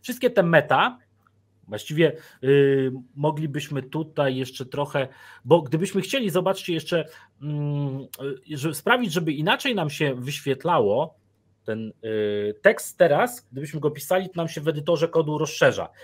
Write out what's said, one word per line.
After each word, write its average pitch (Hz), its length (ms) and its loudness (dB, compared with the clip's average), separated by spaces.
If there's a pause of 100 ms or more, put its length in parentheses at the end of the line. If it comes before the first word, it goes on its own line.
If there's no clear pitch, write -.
wszystkie 247 280 0
te 208 140 4
meta, 147 540 4 (680)
właściwie, 151 460 2 (300)
y, 135 480 6 (240)
moglibyśmy 147 680 -2
tutaj 156 520 -2
jeszcze 127 300 -6
trochę, 139 420 -2 (380)
bo 160 160 8
gdybyśmy 165 400 0
chcieli, 233 280 0
zobaczcie 180 440 0
jeszcze, 160 320 -2 (360)
mm, 143 640 -4 (440)
y, 151 60 -8
że, 147 160 -2
sprawić, 233 400 0
żeby 160 180 0
inaczej 202 440 0
nam 165 140 0
się 139 260 0
wyświetlało 135 1000 0 (480)
ten, 110 280 -6 (100)
y, 104 580 -2
tekst - 360 -10
teraz, 175 540 0
gdybyśmy 147 280 -10
go 143 120 -4
pisali, 185 380 -4
to - 60 -20
nam 170 120 -4
się 160 140 -10
w 143 60 -4
edytorze 156 400 -2
kodu 151 300 0
rozszerza, 127 520 0 (140)